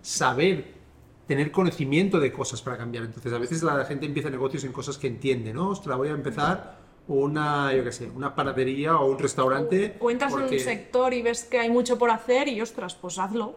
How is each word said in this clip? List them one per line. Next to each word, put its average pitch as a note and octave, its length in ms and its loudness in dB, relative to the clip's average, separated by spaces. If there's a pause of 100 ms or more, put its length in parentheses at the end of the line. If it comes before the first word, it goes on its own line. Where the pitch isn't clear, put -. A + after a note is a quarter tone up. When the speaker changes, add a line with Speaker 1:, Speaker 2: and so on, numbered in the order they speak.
Speaker 1:
saber, D3+ 720 0 (540)
tener D3 240 0
conocimiento E3+ 680 2
de C3+ 120 2
cosas B2+ 320 -6
para B2 140 -6
cambiar. A#2 260 -8
Entonces, A#2 280 -8
a A#2+ 60 -2
veces D#3 240 -4
la C#3+ 240 2
gente C#3+ 220 -4
empieza D3+ 240 -4
negocios C3+ 320 -4
en C3 80 -6
cosas C3+ 260 -8
que - 100 -8
entiende, A#2 460 -2
¿no? F3 160 -2
"Ostras, D#3+ 280 -4
voy C#3 120 0
a - 40 -2
empezar D3 720 -2 (240)
una, C#3+ 680 2
yo C3 100 4
qué A#2+ 80 -4
sé, A#2 240 -10
una C#3 180 -6
panadería C#3 640 2
o C3+ 140 4
un C3+ 80 0
restaurante C#3+ 800 2
Speaker 2:
O, A#3 60 -2
o A#3+ 60 4
entras B3+ 220 0
en C4+ 60 -2
un C4+ 60 0
Speaker 1:
porque" C4 140 0
Speaker 2:
sector B3+ 540 0
y A#3+ 80 0
ves A#3 220 0
que - 160 0
hay A#3 100 2
mucho A#3+ 300 4
por A#3+ 100 4
hacer B3 380 4
y, A3+ 140 -2
ostras, A3+ 340 -6
pues F3+ 240 -8
hazlo, G#3+ 380 -2